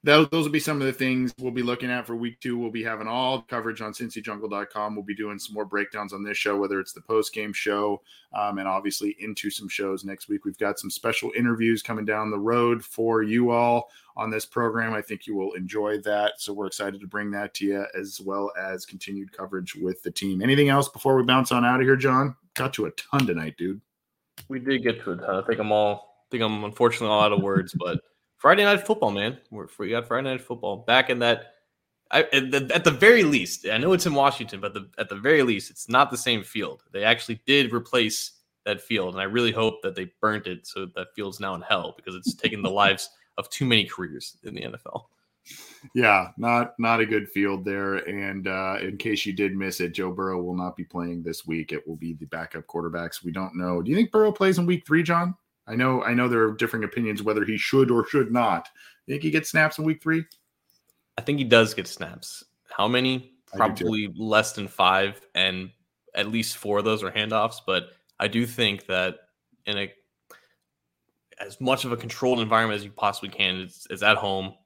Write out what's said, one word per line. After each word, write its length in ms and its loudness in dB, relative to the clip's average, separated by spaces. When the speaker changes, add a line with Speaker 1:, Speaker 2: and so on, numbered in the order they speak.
Speaker 1:
tho-, 220 8
those 180 0
will 80 -2
be 80 0
some 220 -2
of 40 0
the 60 0
things 460 0
we'll 120 -4
be 120 -4
looking 280 -2
at 160 -4
for 80 -6
week 260 -6
two. 180 -4
We'll 120 -4
be 140 -6
having 240 -6
all 320 0
coverage 400 -6
on 140 -8
Cincy 280 -8
Jungle 280 -8
dot 180 -4
com. 260 -4
We'll 120 -8
be 80 -4
doing 240 -6
some 160 -12
more 100 -4
breakdowns 480 -4
on 100 -10
this 140 -6
show, 220 0
whether 200 0
it's 140 -6
the 80 -18
post-game 540 -2
show, 480 -2
um, 240 -2
and 100 -4
obviously 500 -2
into 300 -8
some 180 -8
shows 380 -6
next 240 -12
week. 160 -6
We've 140 -6
got 200 -2
some 120 -10
special 440 -4
interviews 460 0
coming 240 -8
down 260 -2
the 80 -4
road 460 2
for 380 0
you 280 2
all 400 2
on 140 -6
this 160 -4
program. 480 -2
I 80 -4
think 260 -10
you 80 -6
will 200 -4
enjoy 480 -4
that. 340 0
So 160 -8
we're 140 -6
excited 340 -6
to 60 -16
bring 240 -6
that 240 -6
to 100 -6
you, 220 0
as 220 -10
well 400 -6
as 240 -8
continued 480 -12
coverage 420 -10
with 280 -6
the 80 -6
team. 320 -4
Anything 260 6
else 220 2
before 260 2
we 60 4
bounce 280 4
on 140 4
out 160 4
of 60 4
here, 100 6
John? 400 2
Got 200 -4
to 120 -2
a 40 -4
ton 360 0
tonight, 300 -4
dude. 240 -6
Speaker 2:
We 100 -6
did 240 0
get 220 0
to 80 -4
a 40 -4
ton. 280 -2
I 20 -4
think 140 0
I'm 100 0
all, 560 0
I 60 -
think 100 -2
I'm 220 -2
unfortunately 440 2
all 140 6
out 100 6
of 100 4
words, 360 0
but 220 -2
Friday 260 6
Night 200 4
Football, 280 0
man. 260 -2
We're, 160 -12
we 120 -4
got 180 -2
Friday 200 -2
Night 140 -6
Football 360 -6
back 320 4
in 100 0
that. 320 2
I, 120 6
at 180 2
the, 240 0
at 80 2
the 80 6
very 320 8
least, 460 0
I 100 2
know 140 4
it's 140 2
in 80 0
Washington, 460 2
but 140 -6
the, 240 -10
at 100 -4
the 60 -8
very 300 4
least, 260 0
it's 180 -16
not 220 4
the 60 -6
same 260 0
field. 400 -8
They 120 -4
actually 420 2
did 260 4
replace 600 0
that 140 -2
field, 340 -2
and 60 -6
I 60 -2
really 260 2
hope 300 0
that 120 -4
they 160 -8
burnt 280 0
it 180 -12
so 200 -10
that 180 -12
field's 240 -8
now 160 -6
in 60 -8
hell 360 -2
because 200 -12
it's 180 -6
taken 280 -4
the 80 -2
Speaker 1:
<laughs> 20 -2
Speaker 2:
lives 360 4
of 120 -8
too 160 -2
many 180 6
careers 580 -10
in 120 -14
the 100 -10
N 100 -10
F 120 -18
L. 240 -12
Speaker 1:
Yeah, 420 6
not, 420 0
not 220 2
a 60 4
good 220 0
field 360 0
there. 320 -2
And, 500 -6
uh, 340 -2
in 180 -8
case 260 -2
you 80 -4
did 240 0
miss 240 -4
it, 140 -4
Joe 180 -4
Burrow 280 -4
will 140 -4
not 220 -4
be 80 -8
playing 380 -6
this 240 -8
week. 260 -4
It 160 -8
will 80 -10
be 160 -8
the 140 -12
backup 400 -10
quarterbacks. 580 -6
We 80 -6
don't 240 -6
know. 260 -2
Do 80 -2
you 60 2
think 160 2
Burrow 180 6
plays 280 2
in 80 2
week 200 0
three, 160 4
John? 320 0
I 100 -8
know, 280 2
I 80 2
know 160 4
there 160 4
are 80 2
differing 320 -2
opinions 380 -4
whether 220 2
he 120 -2
should 340 4
or 160 4
should 240 2
not. 380 2
You 80 -4
think 80 -6
he 80 -2
gets 200 -2
snaps 280 2
in 60 -4
week 180 0
three? 220 0
Speaker 2:
I 60 -6
think 160 0
he 60 0
does 300 6
get 140 -6
snaps. 560 -14
How 160 -2
many? 460 0
Speaker 1:
I 140 4
do 60 -2
too. 100 -6
Speaker 2:
Probably 300 -2
less 380 2
than 160 -8
five, 520 2
and 360 0
at 140 -2
least 300 -4
four 200 -2
of 60 0
those 180 0
are 80 -4
handoffs. 460 0
But 220 0
I 100 0
do 180 0
think 400 -2
that 300 -2
in 140 -4
a, 140 -6
as 200 -14
much 240 2
of 80 -2
a 40 -2
controlled 440 0
environment 380 2
as 60 -10
you 60 -14
possibly 400 -4
can, 260 0
it's, 340 -14
it's 120 -6
at 140 6
home. 380 -2